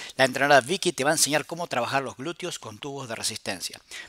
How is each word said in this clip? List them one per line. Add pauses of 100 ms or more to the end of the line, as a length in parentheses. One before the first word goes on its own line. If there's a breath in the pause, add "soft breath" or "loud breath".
(160 loud breath)
la
entrenadora
Vicky
te
va
a
enseñar
cómo
trabajar
los
glúteos
con
tubos
de
resistencia. (300 loud breath)